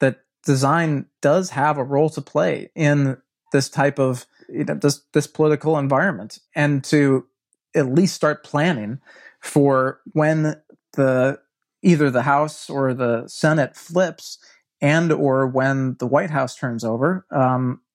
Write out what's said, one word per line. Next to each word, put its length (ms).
that 180
design 600
does 300
have 260
a 80
role 240
to 120
play 540
in 400
this 160
type 280
of, 280
you 160
know, 100
this, 260
this 120
political 520
environment, 640
and 300
to 420
at 200
least 220
start 280
planning 560
for 640
when 500
the, 460
either 280
the 140
House 460
or 240
the 340
Senate 500
flips, 600
and 320
or 340
when 520
the 80
White 220
House 280
turns 260
over, 480
um, 480